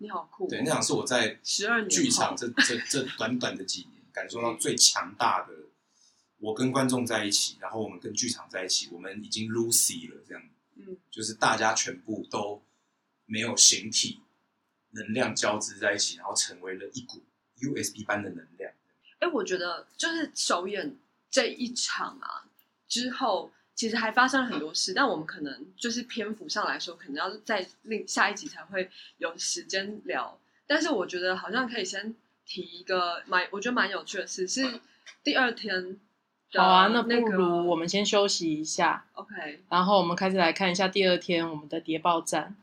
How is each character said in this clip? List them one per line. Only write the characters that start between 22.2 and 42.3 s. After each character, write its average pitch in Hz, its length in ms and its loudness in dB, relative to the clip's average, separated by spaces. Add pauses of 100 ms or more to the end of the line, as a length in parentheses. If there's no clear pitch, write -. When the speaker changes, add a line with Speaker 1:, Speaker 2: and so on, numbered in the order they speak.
Speaker 1:
啊， - 240 -12 (420)
之 247 240 -2
后 208 400 -2 (240)
其 226 140 -2
实 214 80 0
还 226 160 0
发 247 160 6
生 269 140 4
了 247 80 -2
很 - 80 -4
多 151 160 -6
事， - 180 0
但 262 160 4
我 185 80 2
们 156 80 -4
可 - 160 -12
能 - 260 -8 (120)
就 240 120 -2
是 233 120 -4
篇 214 320 -6
幅 190 120 -12
上 190 200 -2
来 147 120 0
说， 170 180 -8
可 - 100 -20
能 139 80 -8
要 180 240 -2
在 202 280 -2 (160)
另 208 240 -6
下 208 220 2
一 208 60 -2
集 175 120 -10
才 - 180 -14
会 190 260 -4 (260)
有 165 220 -4
时 - 260 -4
间 196 400 -6
聊。 139 340 -4 (280)
但 311 160 4
是 330 80 0
我 196 160 2
觉 180 120 -6
得 185 160 0
好 180 160 -6
像 247 160 0
可 233 140 -4
以 190 40 -2
先 196 300 -6 (300)
提 - 160 -10
一 175 220 -14
个 180 440 0
蛮， 180 260 2
我 196 60 -6
觉 208 120 -2
得 254 40 0
蛮 202 140 2
有 180 160 -6
趣 196 140 -8
的 170 80 -6
事， 185 200 -4
是 240 340 -2 (440)
第 285 120 2
二 254 180 4
天 190 440 -6 (520)
的 190 100 4
Speaker 3:
好 185 80 8
啊， 185 200 10
那 233 140 4
不 226 60 -2
如 233 220 4
Speaker 1:
那 190 80 2
个 175 240 4
Speaker 3:
我 175 140 4
们 165 120 -2
先 196 160 2
休 202 240 6
息 170 240 0
一 151 100 -2
下。 156 520 0
Speaker 1:
OK。 160 560 -12
Speaker 3:
然 175 160 6
后 202 100 8
我 185 60 8
们 175 120 2
开 190 140 2
始 190 80 2
来 170 160 6
看 185 180 2
一 175 40 2
下 190 120 4
第 185 220 4
二 180 80 6
天 170 320 0
我 160 60 -6
们 151 120 -10
的 160 140 -6
谍 160 180 -2
报 165 220 4
站。 165 420 -4